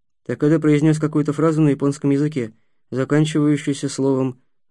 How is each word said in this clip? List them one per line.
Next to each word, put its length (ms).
Такеда 360
произнес 380
какую-то 340
фразу 300
на 80
японском 400
языке, 420
заканчивающуюся 1000
словом 520